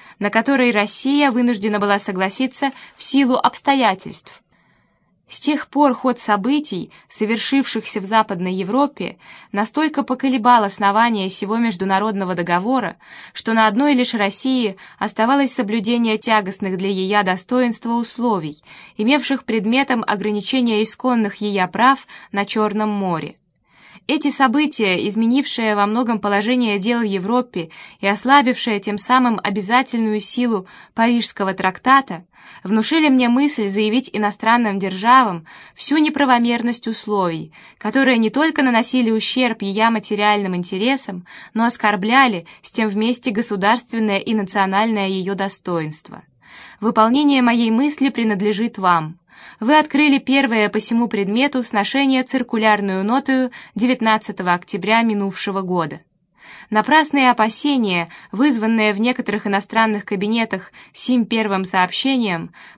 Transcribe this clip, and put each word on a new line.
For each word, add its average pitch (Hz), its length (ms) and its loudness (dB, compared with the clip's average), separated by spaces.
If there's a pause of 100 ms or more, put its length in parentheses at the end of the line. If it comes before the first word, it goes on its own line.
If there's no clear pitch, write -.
(200)
на 202 100 -2
который 247 400 2
Россия 262 640 0
вынуждена 214 480 0
была 202 180 2
согласиться 202 720 -4 (240)
в - 80 -16
силу 262 320 2
обстоятельств». - 1080 -2 (920)
С - 100 -6
тех - 280 -2
пор 285 240 2
ход 240 260 -2
событий, 214 720 -2 (160)
совершившихся 220 920 -2
в 190 40 -6
Западной 196 500 0
Европе, 208 640 -4 (340)
настолько 285 500 -2
поколебал 247 640 2
основания 202 640 0
сего 202 300 -2
международного 196 760 -2
договора, 180 640 -2 (380)
что - 180 -2
на 226 140 4
одной 254 260 2
лишь 247 220 2
России 220 600 0 (220)
оставалось 254 540 0
соблюдение 220 640 0
тягостных 196 640 -2
для 190 100 -2
ея 190 360 0
достоинства 233 680 -2
условий, 226 720 -4 (340)
имевших 262 480 0
предметом 233 640 0
ограничения 208 760 -2
исконных 220 600 -2
ея 196 240 0
прав 254 400 0 (260)
на 202 140 -2
Чёрном 214 420 -2
море. 185 480 -4 (680)
Эти 294 240 0
события, 233 760 0
изменившие 226 680 0
во 202 80 2
многом 226 340 -2
положение 208 600 0
дел 233 220 0
в 226 40 0
Европе 202 640 -2 (320)
и 196 60 -4
ослабившие 240 760 2
тем 208 160 -4
самым 247 480 2
обязательную 220 760 0
силу 214 480 -2 (280)
Парижского 226 580 0
трактата, 190 720 0 (400)
внушили 220 460 2
мне 254 180 4
мысль 247 400 0
заявить 214 420 0
иностранным 214 680 0
державам 190 640 2 (300)
всю - 240 0
неправомерность 240 920 0
условий, 180 640 -4 (240)
которые 262 400 2
не 226 140 2
только 311 320 0
наносили 240 480 2
ущерб 226 500 0
ея 208 300 0
материальным 208 640 0
интересам, 190 680 -4 (260)
но 226 140 2
оскорбляли 220 800 2 (160)
с - 80 -12
тем 220 180 -2
вместе 220 420 -2
государственное 214 880 0
и - 120 -2
национальное 202 760 0
её 190 260 -4
достоинство. 175 880 -6 (580)
Выполнение 254 600 2
моей 233 280 2
мысли 277 380 0
принадлежит 214 680 -2
вам. 175 400 0 (420)
Вы 269 180 4
открыли 294 400 4
первое 233 500 2
по 214 120 -2
сему 233 280 0
предмету 226 540 -2
сношение 262 640 0
циркулярную 214 800 0
нотою 254 460 0 (240)
девятнадцатого 220 800 0
октября 196 500 0
минувшего 196 600 -2
года. 175 380 -4 (680)
Напрасные 277 600 4
опасения, 220 800 0 (220)
вызванные 220 600 2
в 202 80 -4
некоторых 220 460 -2
иностранных 208 580 0
кабинетах 208 680 -4 (200)
сим 247 320 0
первым 202 400 -2
сообщением, 185 880 -2 (260)